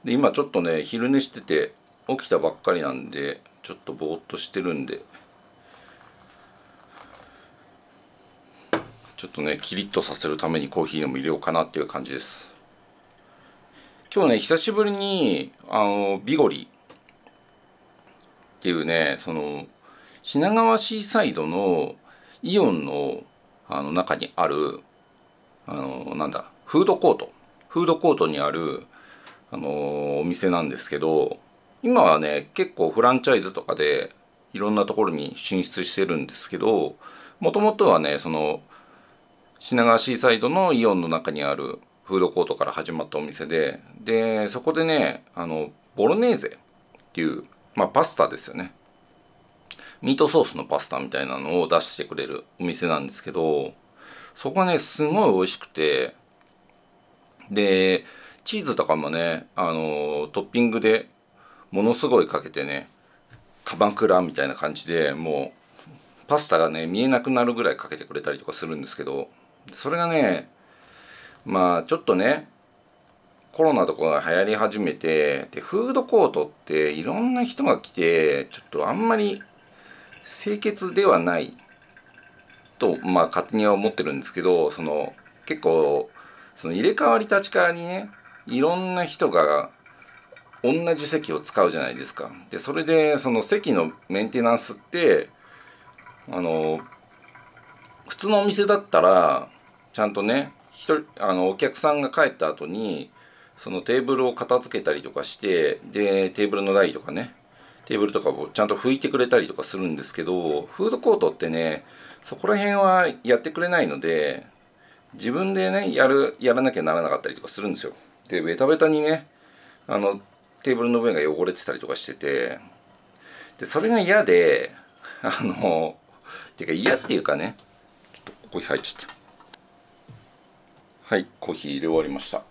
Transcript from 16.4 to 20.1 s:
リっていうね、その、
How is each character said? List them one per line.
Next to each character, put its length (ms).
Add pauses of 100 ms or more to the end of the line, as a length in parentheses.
リ 180
っ 640 (1300)
て 80
い 40
う 120
ね、 340
そ 140
の、 320 (600)